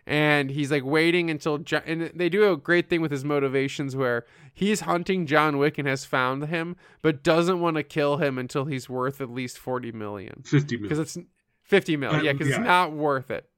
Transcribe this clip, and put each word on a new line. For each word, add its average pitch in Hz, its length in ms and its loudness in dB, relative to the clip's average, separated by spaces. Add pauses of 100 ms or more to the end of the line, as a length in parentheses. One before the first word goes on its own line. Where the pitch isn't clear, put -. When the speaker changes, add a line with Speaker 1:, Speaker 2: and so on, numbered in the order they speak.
Speaker 1:
And 147 440 2
he's, 139 200 -2
like, 143 140 0
waiting 165 440 2
until 151 300 -2
Jo-, 151 260 -2
and 165 300 -6
they 170 160 0
do 202 200 6
a 170 60 2
great 170 320 2
thing 170 140 0
with 156 80 -2
his 139 140 -4
motivations 139 720 0
where 120 280 0 (300)
he's 202 260 0
hunting 175 460 0
John 147 320 4
Wick 151 180 2
and 143 100 -4
has 135 200 -2
found 135 400 0
him, 170 300 -6 (260)
but 151 200 2
doesn't 170 380 4
wanna 160 220 0
kill 147 340 0
him 139 220 0
until 131 260 -4
he's 135 240 -6
worth 127 320 -4
at 131 100 -8
least 123 280 -8
forty 123 340 -6
million. 104 520 -10
Speaker 2:
Fifty 143 320 0
million. 104 120 -6
Speaker 1:
'Cause 151 100 -2 (180)
it's - 20 -10 (460)
fifty 185 320 2
million. 139 240 0
Speaker 2:
Um, 151 60 -2
Speaker 1:
Yeah, 139 60 2
'cause 143 160 -2
Speaker 2:
yeah. 131 80 0
Speaker 1:
it's 120 80 -2
not 180 280 4
worth 147 400 -2
it - 260 -8